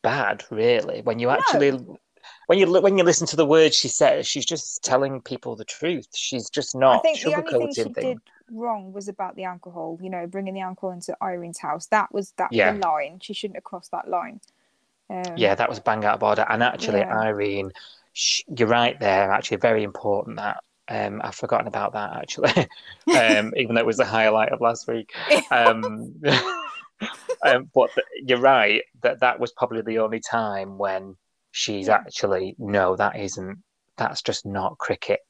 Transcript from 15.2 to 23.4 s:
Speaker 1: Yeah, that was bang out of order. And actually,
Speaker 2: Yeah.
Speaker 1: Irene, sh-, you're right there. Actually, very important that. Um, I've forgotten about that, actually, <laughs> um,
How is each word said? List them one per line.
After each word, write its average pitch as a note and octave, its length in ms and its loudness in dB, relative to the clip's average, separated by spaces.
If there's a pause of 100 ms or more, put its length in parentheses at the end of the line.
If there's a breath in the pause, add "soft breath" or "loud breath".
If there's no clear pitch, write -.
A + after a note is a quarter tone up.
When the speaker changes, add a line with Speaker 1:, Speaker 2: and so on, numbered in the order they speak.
Speaker 1:
Yeah, G2+ 200 4
that A#2 140 0
was A2 120 -6
bang G#2+ 240 0
out G#2 100 4
of G#2+ 80 -4
order. G#2+ 260 2
And A2+ 140 2
actually, G#2+ 360 0
Speaker 2:
Yeah. G2 180 0
Speaker 1:
Irene, G2+ 540 -2 (420 loud breath)
sh-, - 280 -2 (160)
you're A#2 100 2
right A#2+ 320 2
there. G2 320 2
Actually, G#2+ 260 0
very A2 260 2
important G#2 540 -4
that. G#2 260 -6 (240)
Um, G#2 360 -6
I've - 120 -8
forgotten A#2 320 -2
about G#2 260 -4
that, G#2 220 -6
actually, - 340 0
<laughs> - 680 0
um, A2 360 4